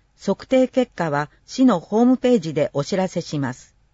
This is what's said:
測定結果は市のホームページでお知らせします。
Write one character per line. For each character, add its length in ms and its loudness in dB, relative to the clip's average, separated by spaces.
測 280 -4
定 200 2
結 260 -2
果 160 -4
は 200 -4
市 200 0
の 140 4
ホ 240 -2
ー 20 4
ム 120 4
ペ 180 2
ー 40 2
ジ 140 -6
で 200 0
お 100 -2
知 120 -6
ら 120 0
せ 140 -6
し 180 -8
ま 140 -4
す。 220 -20